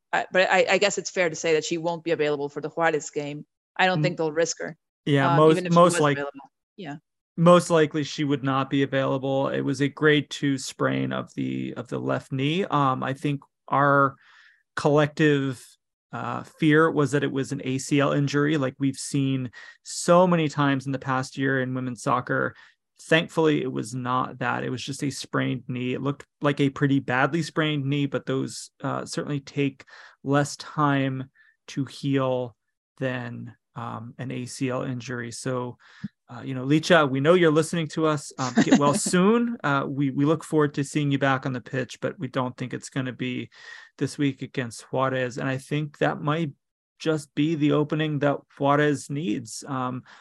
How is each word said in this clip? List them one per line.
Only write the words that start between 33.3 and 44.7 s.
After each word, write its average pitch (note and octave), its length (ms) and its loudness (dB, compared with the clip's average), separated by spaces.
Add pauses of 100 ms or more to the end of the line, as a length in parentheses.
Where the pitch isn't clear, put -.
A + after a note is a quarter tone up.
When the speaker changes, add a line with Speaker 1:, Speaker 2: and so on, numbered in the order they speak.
Speaker 2:
um, A#2 420 -12
an B2+ 140 -10
A B2+ 140 -8
C B2+ 240 -6
L B2+ 140 -4
injury. A#2+ 480 -8
So, B2 460 -6 (520)
uh, A#2+ 140 -16
you C3+ 120 -8
know, B2+ 100 -6
Licha, D#3 440 4
we C3+ 100 -2
know D3+ 140 6
you're E3+ 180 6
listening D#3 380 0
to D#3+ 180 -2
us. D3+ 320 -2
Um, B2+ 140 -4 (100)
get A3+ 160 6
well C#3+ 140 4
Speaker 1:
<laughs> - 0 -
Speaker 2:
soon. A3 680 2
Uh, C#3 240 0
we, C#3 260 -2
we C#3 120 0
look D#3 220 2
forward D3 300 2
to D3 100 0
seeing D3 260 0
you C#3 80 2
back C3+ 260 2
on C3+ 60 -4
the B2+ 100 -4
pitch, - 380 -6
but - 180 -4
we C3 120 -8
don't B2+ 260 -4
think B2+ 180 -8
it's B2+ 160 -10
gonna B2+ 220 -6
be B2 380 -8 (480)
this C#3 200 -4
week C#3+ 240 -2
against B2 420 -8